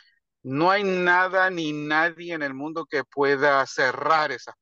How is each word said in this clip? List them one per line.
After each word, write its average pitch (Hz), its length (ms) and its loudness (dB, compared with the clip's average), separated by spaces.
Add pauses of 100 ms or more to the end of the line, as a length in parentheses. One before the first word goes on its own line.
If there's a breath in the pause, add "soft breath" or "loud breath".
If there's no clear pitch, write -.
(440 loud breath)
no 143 260 0
hay 202 140 2
nada 185 680 2
ni 165 240 -4
nadie 165 640 -4
en 156 80 -6
el 139 100 -6
mundo 156 320 -10
que 139 180 -4
pueda 139 640 2
cerrar 143 680 0
esas 117 300 -12